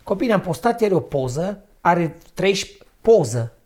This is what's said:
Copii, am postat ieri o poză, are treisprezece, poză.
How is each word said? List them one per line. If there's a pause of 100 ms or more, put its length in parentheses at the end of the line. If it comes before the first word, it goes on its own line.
Copii,
am
postat
ieri
o
poză, (180)
are (160)
treisprezece, (180)
poză. (120)